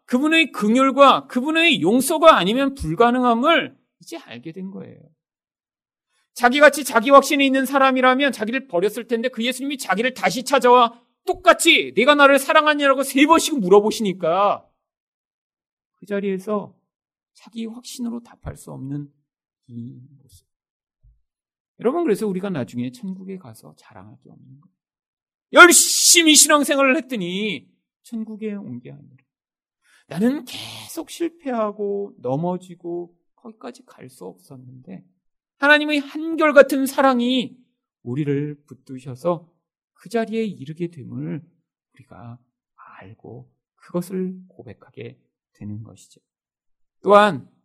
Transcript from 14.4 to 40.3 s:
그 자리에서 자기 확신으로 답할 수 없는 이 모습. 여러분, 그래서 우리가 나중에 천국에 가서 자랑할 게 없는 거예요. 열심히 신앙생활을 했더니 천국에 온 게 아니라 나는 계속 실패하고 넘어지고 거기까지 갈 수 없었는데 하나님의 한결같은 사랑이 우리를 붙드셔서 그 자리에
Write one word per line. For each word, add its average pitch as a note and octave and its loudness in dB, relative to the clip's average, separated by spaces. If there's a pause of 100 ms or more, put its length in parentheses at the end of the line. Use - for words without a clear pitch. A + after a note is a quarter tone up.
그 - -20
자리에서 G3+ -6 (560)
자기 A3+ -14
확신으로 A#3 -12
답할 - -18
수 D3 -20
없는 C#3+ -12 (560)
이 B2 -16 (200)
모습. - -20 (1300)
여러분, D#4 -2
그래서 A3 -2
우리가 G3 -6
나중에 B2 -8
천국에 G2 -14
가서 A2+ -20
자랑할 G#2 -20
게 - -20
없는 C3+ -20
거예요. - -20 (800)
열심히 E4 6
신앙생활을 C#4 4
했더니 F#3+ -6 (320)
천국에 A3 -12
온 B2+ -14
게 C3+ -20
아니라 C#3 -20 (920)
나는 B3 -2
계속 - -16
실패하고 G#3 -8
넘어지고 F3 -8 (200)
거기까지 - -20
갈 - -20
수 - -20
없었는데 C3 -20 (540)
하나님의 D4 0
한결같은 D4 2
사랑이 B3+ 0 (460)
우리를 C#3+ -6
붙드셔서 C3+ -10 (440)
그 - -20
자리에 A3+ -4